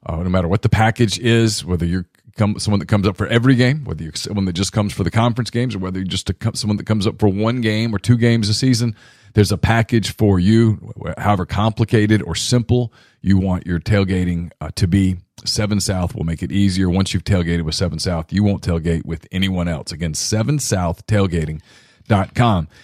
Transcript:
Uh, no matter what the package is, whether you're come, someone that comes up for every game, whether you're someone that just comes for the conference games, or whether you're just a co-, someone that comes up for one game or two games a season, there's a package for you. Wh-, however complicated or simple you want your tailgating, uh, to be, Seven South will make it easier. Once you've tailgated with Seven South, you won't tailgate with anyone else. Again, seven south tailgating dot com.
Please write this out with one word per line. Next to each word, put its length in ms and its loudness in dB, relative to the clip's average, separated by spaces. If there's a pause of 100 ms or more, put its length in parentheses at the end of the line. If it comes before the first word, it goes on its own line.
Uh, 120 -6
no 120 -2
matter 200 0
what 120 0
the 80 -2
package 500 2
is, 460 2
whether 220 -2
you're 180 -2 (320)
come, 220 0
someone 220 0
that 80 -8
comes 200 2
up 80 0
for 120 -2
every 260 4
game, 300 2
whether 200 -8
you're 80 -12
someone 320 -4
that 80 -2
just 220 -2
comes 180 0
for 100 -4
the 80 0
conference 380 0
games, 260 -4
or 40 -6
whether 200 -4
you're 80 -4
just 220 -4
a 60 -4
co-, 180 -4
someone 240 -2
that 80 -8
comes 220 0
up 120 -2
for 100 2
one 340 0
game 320 0
or 40 -4
two 200 4
games 320 2
a 40 0
season, 400 2 (400)
there's 160 6
a 80 -2
package 560 0
for 240 4
you. 540 2 (100)
Wh-, 160 -8
however 280 0
complicated 760 2
or 120 -8
simple 580 0 (280)
you 180 2
want 280 -2
your 120 -2
tailgating, 720 0 (100)
uh, 140 -8
to 120 0
be, 320 2 (260)
Seven 360 -2
South 340 -2
will 100 -6
make 180 -4
it 100 -6
easier. 360 2
Once 240 0
you've 120 -4
tailgated 380 0
with 120 -4
Seven 240 -4
South, 340 -4
you 100 0
won't 200 0
tailgate 420 -2
with 260 -10
anyone 380 -2
else. 240 -6
Again, 220 -6
seven 440 -2
south 480 -4
tailgating 540 0 (480)
dot 260 0
com. 340 2 (160)